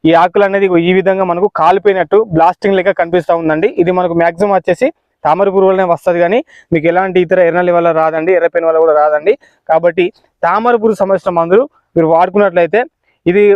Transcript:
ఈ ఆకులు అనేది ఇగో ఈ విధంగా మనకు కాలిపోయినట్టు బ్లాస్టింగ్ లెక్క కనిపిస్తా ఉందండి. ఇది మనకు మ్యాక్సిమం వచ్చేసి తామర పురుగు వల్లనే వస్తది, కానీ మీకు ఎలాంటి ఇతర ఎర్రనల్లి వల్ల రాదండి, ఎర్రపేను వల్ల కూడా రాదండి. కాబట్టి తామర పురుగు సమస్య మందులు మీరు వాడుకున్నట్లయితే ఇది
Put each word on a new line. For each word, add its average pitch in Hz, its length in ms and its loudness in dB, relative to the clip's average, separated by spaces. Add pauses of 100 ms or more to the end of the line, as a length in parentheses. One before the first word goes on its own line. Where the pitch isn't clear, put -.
ఈ - 20 4 (100)
ఆకులు 185 260 0
అనేది 196 220 -2
ఇగో 180 80 0 (120)
ఈ - 100 0
విధంగా 190 320 -2
మనకు 180 180 -2 (120)
కాలిపోయినట్టు 190 580 2 (160)
బ్లాస్టింగ్ 180 440 0
లెక్క 185 220 -2
కనిపిస్తా 170 400 -2
ఉందండి. 160 280 -2 (120)
ఇది 175 180 0
మనకు 175 220 -4
మ్యాక్సిమం 175 360 0
వచ్చేసి 185 320 -2 (360)
తామర 185 300 0
పురుగు 190 160 2
వల్లనే 190 220 0
వస్తది, 175 320 -2
కానీ 196 140 0 (340)
మీకు 156 180 -2
ఎలాంటి 185 340 -2
ఇతర 185 140 -2 (100)
ఎర్రనల్లి 175 280 0
వల్ల 170 140 2 (100)
రాదండి, 160 380 -2
ఎర్రపేను 165 300 -2
వల్ల 160 160 0
కూడా 156 160 2
రాదండి. 151 340 0 (360)
కాబట్టి 170 340 0 (420)
తామర 226 360 0
పురుగు 220 180 -2
సమస్య 190 380 -2
మందులు 185 260 0 (320)
మీరు 165 180 0
వాడుకున్నట్లయితే 180 680 0 (480)
ఇది 202 120 2 (140)